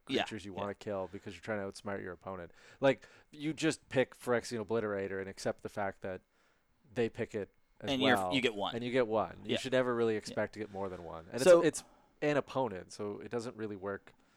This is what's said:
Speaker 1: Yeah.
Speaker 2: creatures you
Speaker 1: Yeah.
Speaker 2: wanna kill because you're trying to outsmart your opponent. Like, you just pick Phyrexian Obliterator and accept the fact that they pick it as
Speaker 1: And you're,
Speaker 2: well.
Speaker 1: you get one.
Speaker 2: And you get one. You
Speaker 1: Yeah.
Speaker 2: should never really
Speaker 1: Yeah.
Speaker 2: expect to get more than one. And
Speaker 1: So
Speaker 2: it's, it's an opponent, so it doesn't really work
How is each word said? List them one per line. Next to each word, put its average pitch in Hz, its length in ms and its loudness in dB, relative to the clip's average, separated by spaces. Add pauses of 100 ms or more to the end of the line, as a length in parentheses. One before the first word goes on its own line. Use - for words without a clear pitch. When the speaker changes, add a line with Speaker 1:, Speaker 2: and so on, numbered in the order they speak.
Speaker 1:
Yeah. 120 160 0
Speaker 2:
creatures 98 220 -8
you 98 100 -10
Speaker 1:
Yeah. 95 60 -8
Speaker 2:
wanna 101 120 -4
kill 95 380 -4
because 101 240 -12
you're 87 80 -18
trying 107 160 -2
to 98 120 -6
outsmart 98 300 -8
your 98 120 -8
opponent. 90 360 -10 (320)
Like, 135 260 2 (220)
you 151 240 -6
just 143 360 -2
pick 131 300 0
Phyrexian 117 460 -2
Obliterator 101 540 -2
and 95 100 -6
accept - 320 -4
the 110 80 -6
fact 98 320 -4
that 92 200 -6 (720)
they 113 160 0
pick - 280 -4
it 101 140 -4 (320)
as - 100 -2
Speaker 1:
And 131 100 2
you're, 131 140 6
Speaker 2:
well. 92 180 0
Speaker 1:
you 131 80 2
get 117 140 2
one. 98 180 -2
Speaker 2:
And 117 100 -4
you 123 80 -4
get 127 140 4
one. 101 380 2
You 107 80 -4
Speaker 1:
Yeah. 113 80 2
Speaker 2:
should 127 140 -4
never 127 200 4
really 117 220 4
Speaker 1:
Yeah. - 100 0
Speaker 2:
expect - 280 -2
to 104 60 -12
get 104 120 -6
more 98 180 -4
than 87 140 -8
one. 82 280 -12
And 120 80 -2
Speaker 1:
So 170 220 10
Speaker 2:
it's, 160 200 2
it's - 60 -18 (360)
an 147 140 2
opponent, 123 560 -4
so 101 300 -6
it 107 60 -10
doesn't 120 260 -6
really 104 200 -6
work 98 360 -6 (260)